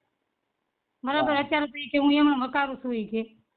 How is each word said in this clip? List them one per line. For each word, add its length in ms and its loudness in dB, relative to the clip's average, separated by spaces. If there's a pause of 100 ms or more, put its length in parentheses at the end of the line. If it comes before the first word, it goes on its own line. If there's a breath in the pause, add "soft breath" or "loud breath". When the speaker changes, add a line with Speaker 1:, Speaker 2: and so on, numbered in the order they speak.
(1040)
Speaker 1:
બરાબર, 300 0
Speaker 2:
હા. 60 2
Speaker 1:
અત્યારે 280 -2
તો 100 -18
ઈ 120 -14
કે 80 -2
હું 160 4
એમને 220 4
મકારું 420 -2
છું 160 -8
ઈ 120 -4
કે. 300 -6 (220)